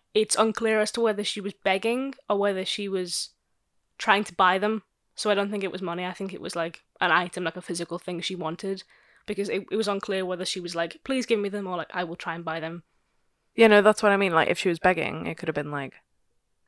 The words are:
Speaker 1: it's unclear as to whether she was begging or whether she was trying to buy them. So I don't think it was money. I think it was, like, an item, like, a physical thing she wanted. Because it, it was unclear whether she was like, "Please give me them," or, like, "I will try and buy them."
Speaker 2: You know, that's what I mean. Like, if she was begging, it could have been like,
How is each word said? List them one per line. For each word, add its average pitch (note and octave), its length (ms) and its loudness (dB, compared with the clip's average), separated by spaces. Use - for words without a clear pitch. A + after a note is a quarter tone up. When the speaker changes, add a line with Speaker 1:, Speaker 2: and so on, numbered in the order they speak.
Speaker 1:
it's G#3+ 220 2
unclear A3 440 2
as G#3+ 120 0
to A#3 100 -4
whether G#3 200 2
she G3+ 180 -6
was G3 120 -6
begging A#3 640 -2
or G3+ 80 2
whether G3 260 0
she G3+ 240 -6
was F#3 420 -4
trying G3+ 260 4
to - 100 -14
buy F#3 240 6
them. G#3 240 0
So - 160 -2
I G3+ 40 4
don't G3+ 160 0
think G3+ 140 -4
it F3+ 80 -4
was F#3 100 -8
money. F3+ 240 -4
I F3+ 80 -6
think F#3+ 180 -8
it - 80 -12
was, E3 160 -8
like, E3+ 240 -4
an F3+ 100 4
item, F3+ 320 0
like, E3 120 -4
a F3+ 60 -12
physical E3+ 360 -6
thing F3 240 -8
she F#3 120 -6
wanted. F3 500 -6
Because G3+ 240 -4
it, F#3+ 200 -2
it F#3+ 60 -2
was A3 100 0
unclear G3 380 -2
whether F3+ 220 -4
she - 120 -4
was F3 160 -8
like, E3+ 300 -4
"Please C4 220 -2
give A3 120 2
me G3+ 100 -2
them," G3 200 -6
or, F3+ 80 -6
like, D#3+ 180 -6
"I F3+ 80 -2
will E3+ 140 -8
try E3+ 180 -8
and E3+ 100 -10
buy E3 140 -4
them." E3 240 -8
Speaker 2:
You A3+ 140 8
know, G#3 120 10
that's G#3 220 6
what G#3 80 6
I G3 60 4
mean. G3 160 2
Like, D#3+ 160 4
if E3+ 100 0
she - 100 0
was E3+ 120 0
begging, E3+ 460 0
it E3 100 -6
could - 120 -12
have D#3+ 60 -2
been D3 160 -6
like, C#3 220 -8